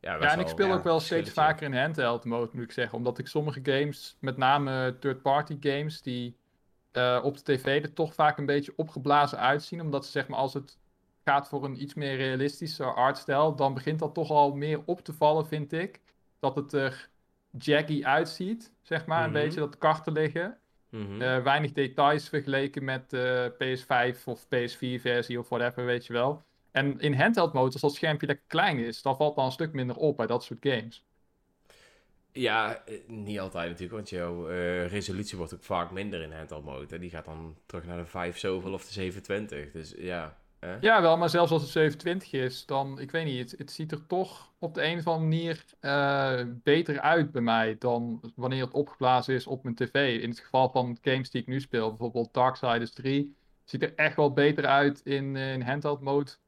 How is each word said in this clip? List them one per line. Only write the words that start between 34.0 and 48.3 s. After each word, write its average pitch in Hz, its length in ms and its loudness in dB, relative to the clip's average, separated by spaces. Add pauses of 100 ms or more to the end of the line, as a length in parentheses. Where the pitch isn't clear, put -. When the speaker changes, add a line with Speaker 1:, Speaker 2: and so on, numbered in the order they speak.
Speaker 1:
jouw, 87 380 -6
eh, 87 380 -2
resolutie 95 520 -6
wordt 82 160 -8
ook 87 80 -18
vaak 87 280 -4
minder 92 320 -8
in 78 100 -12
handheld 78 320 -12
mode. 71 300 -10
Hè? 87 40 -10
Die 87 120 -10
gaat 82 140 -12
dan 80 320 -14 (100)
terug 85 200 -12
naar 87 100 -10
de 87 100 -8
vijf 87 320 -6
zoveel 95 340 -4
of 92 140 -8
de - 60 -16
zevenentwintig. 95 800 -6
Dus 78 260 -14
ja. 87 380 -8 (240)
Hè? 90 200 -8
Speaker 2:
Ja, 208 220 6
wel, 165 140 6
maar 170 140 2
zelfs 170 220 2
als 160 100 2
het 139 80 -8
zeven 156 280 2
twintig 180 340 -4
is, 127 340 -4
dan, 139 340 -4
ik 143 100 -12
weet 165 140 -2
niet, 127 260 -4
het, - 80 -16
het - 120 -12
ziet 156 220 -8
er 156 140 -10
toch - 520 -6
op 165 160 -8
de 165 100 -2
een 165 140 0
of 160 80 -4
andere 160 220 2
manier, 165 360 0 (160)
eh, 139 600 2 (220)
beter 151 380 4
uit 156 320 4
bij 123 100 0
mij 113 360 4
dan 120 420 -2 (160)